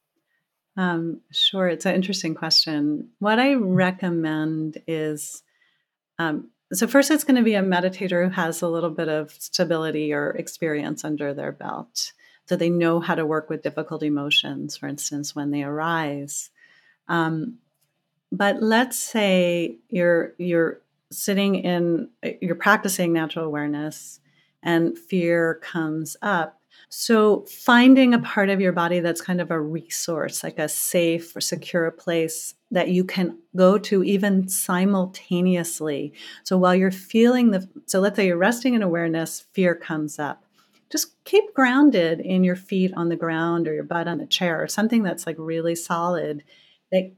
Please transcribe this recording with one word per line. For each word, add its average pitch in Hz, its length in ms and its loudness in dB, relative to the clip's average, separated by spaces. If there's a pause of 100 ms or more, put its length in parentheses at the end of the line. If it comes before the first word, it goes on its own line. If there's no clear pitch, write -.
(760)
Um, 170 440 -2 (100)
sure. - 360 0
It's 165 180 -2
an 185 100 2
interesting 185 380 -2
question. 151 760 0 (100)
What 214 200 2
I 269 160 4
recommend 165 1300 -2
is, 156 560 -6 (760)
um, 160 320 -4 (240)
so 202 140 0
first 277 240 4
it's 302 140 0
gonna 247 180 4
be 226 120 4
a 202 60 2
meditator 185 640 0
who 185 60 2
has 170 320 -2
a 175 80 0
little 165 200 -2
bit 160 200 -4
of 151 220 -4
stability 156 840 -2
or 147 180 -2
experience 156 720 -6
under 147 300 -6
their 143 180 -8
belt. - 600 -10 (340)
So 180 80 0
they 170 140 0
know 170 300 2
how 170 160 -2
to 160 100 -2
work 156 240 -4
with 151 120 -6
difficult 156 400 -6
emotions, 143 760 -4
for 143 100 -10
instance, 143 480 -8
when 143 160 -4
they 143 120 -2
arise. 147 840 -4 (580)
Um, 160 500 -2 (760)
but 202 320 2
let's 226 340 2
say 180 800 0 (120)
you're, 175 480 2
you're 170 440 0 (300)
sitting 196 440 0
in, 175 540 0 (320)
you're 170 140 -2
practicing 190 560 0
natural 160 340 -2
awareness 147 760 -6 (420)
and 165 340 0
fear 170 640 0
comes 160 600 -6
up. 180 380 -2 (300)
So 214 560 2
finding 254 680 6
a 233 60 4
part 208 300 0
of 196 100 0
your 185 140 2
body 175 260 0
that's 170 220 -2
kind 180 180 -2
of 170 120 -4
a 165 80 0
resource, 156 840 -6
like 160 160 -8
a 151 80 0
safe 170 680 -2
or - 60 -8
secure 170 500 -2
place 165 640 -4 (160)
that 175 200 0
you 180 140 2
can 185 340 -2 (180)
go 185 220 6
to 196 260 2
even 190 440 2
simultaneously. 180 1700 -2 (300)
So 190 140 0
while 180 180 6
you're 190 160 4
feeling 233 600 4
the, 190 160 0 (180)
so - 140 0
let's 190 160 2
say 196 120 2
you're 175 100 2
resting 240 360 2
in 226 80 2
awareness, 165 720 -2
fear 180 220 2
comes 156 440 -6
up. 139 240 -8 (460)
Just - 340 -6
keep 403 300 2
grounded 247 640 4
in 185 240 2
your 180 140 2
feet 185 380 -2
on 170 140 -2
the 170 60 0
ground 165 520 -2
or 156 60 -4
your 151 100 -4
butt 170 260 -4
on 170 80 -4
the - 80 -8
chair 165 360 -2
or 156 60 -4
something 220 360 0
that's, - 220 -4
like, 151 140 -6
really 165 360 -2
solid 165 680 -4 (480)
that 185 260 -2